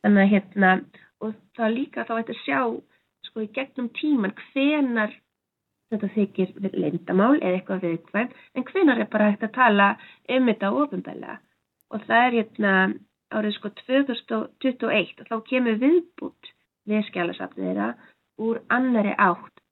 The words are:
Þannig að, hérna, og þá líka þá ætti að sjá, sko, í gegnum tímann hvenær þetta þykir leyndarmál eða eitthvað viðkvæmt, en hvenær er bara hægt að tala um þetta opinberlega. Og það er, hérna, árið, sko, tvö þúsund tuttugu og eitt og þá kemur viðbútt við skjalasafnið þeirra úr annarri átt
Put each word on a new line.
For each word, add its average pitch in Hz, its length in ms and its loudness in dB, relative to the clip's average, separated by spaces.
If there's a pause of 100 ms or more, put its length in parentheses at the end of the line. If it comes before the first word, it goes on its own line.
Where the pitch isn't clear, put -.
Þannig 208 180 6
að, 202 140 6
hérna, 196 380 2 (480)
og 220 120 -8 (200)
þá 233 160 -4
líka 233 360 -4
þá 233 120 -8
ætti 226 180 -6
að - 80 -16
sjá, 277 160 -2 (640)
sko, - 180 -10
í 208 140 -6
gegnum 262 360 -6
tímann 247 480 -2
hvenær 269 760 -2 (760)
þetta 208 200 -4
þykir 196 420 -2 (220)
leyndarmál 185 640 0
eða 185 160 0
eitthvað 185 320 -6
viðkvæmt, 202 500 -6 (160)
en 254 140 -6
hvenær 285 340 2
er 214 80 -4
bara 214 220 2
hægt 214 160 -4
að 214 100 -8
tala 202 320 4 (400)
um 254 220 2
þetta 202 240 -2
opinberlega. - 640 -6 (520)
Og 214 140 -10
það 233 220 4
er, 240 120 0
hérna, 208 360 0 (560)
árið, 202 260 -4
sko, 202 140 -10 (100)
tvö 269 240 2
þúsund 226 560 -6
tuttugu 254 280 -2
og - 60 0
eitt 190 260 -4
og - 80 -20
þá 233 60 -6 (140)
kemur 240 320 0
viðbútt - 680 0 (360)
við 208 200 -2
skjalasafnið - 640 -6
þeirra 104 180 -2 (500)
úr 226 200 -2 (140)
annarri 240 440 0
átt - 540 0